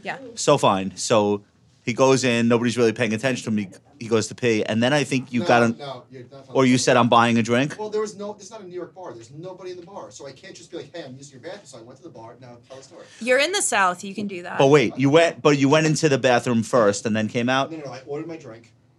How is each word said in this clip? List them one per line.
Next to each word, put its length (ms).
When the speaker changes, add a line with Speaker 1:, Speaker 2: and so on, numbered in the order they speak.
Speaker 1:
Yeah. 160
Speaker 2:
So 240
fine. 380
So 480
he 120
goes 300
in, 240
nobody's 280
really 160
paying 220
attention 300
to 60
him. 80
He, 100
he 100
goes 200
to 60
pee, 320
and 160
then 100
I 120
think 280
you 80
Speaker 3:
No, 60
Speaker 2:
got 160
a, 80
Speaker 3:
no, 400
you're 140
not 200
telling 60
Speaker 2:
or 160
you 80
Speaker 3:
the 40
Speaker 2:
said, 140
Speaker 3:
story. 80
Speaker 2:
"I'm 80
buying 300
a 40
drink"? 360
Speaker 3:
Well, 100
there 140
was 120
no, 200
it's 160
not 100
a 60
New 80
York 200
bar. 200
There's 160
nobody 400
in 100
the 60
bar. 240
So 160
I 60
can't 220
just 160
be 60
like, 180
"Hey, 120
I'm 100
using 240
your 0
bathroom, 240
so 140
I 20
went 160
to 60
the 80
bar. 280
Now 200
tell 80
the 60
story." 240
Speaker 1:
You're 180
in 140
the 100
South. 420
You 100
can 120
do 160
that. 160
Speaker 2:
But 80
wait, 320
you 100
went, 320
but 160
you 140
went 160
into 240
the 80
bathroom 440
first 440
and 100
then 120
came 200
out? 240
Speaker 3:
No, 60
no, 80
no, 60
I 140
ordered 220
my 80
drink. 380